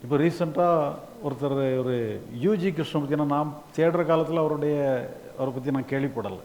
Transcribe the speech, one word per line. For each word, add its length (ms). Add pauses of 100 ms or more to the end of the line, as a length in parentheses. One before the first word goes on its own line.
இப்போ 140
ரீசென்ட்டா 760 (320)
ஒருத்தர், 540
ஒரு 440 (160)
யூ 160
ஜி 180
கிருஷ்ணமூர்த்தி, 500
ஏன்னா 40
நான் 280 (220)
தேடுற 280
காலத்துல 320
அவருடைய, 720 (300)
அவரை 140
பத்தி 180
நான் 120
கேள்விப்படலை. 640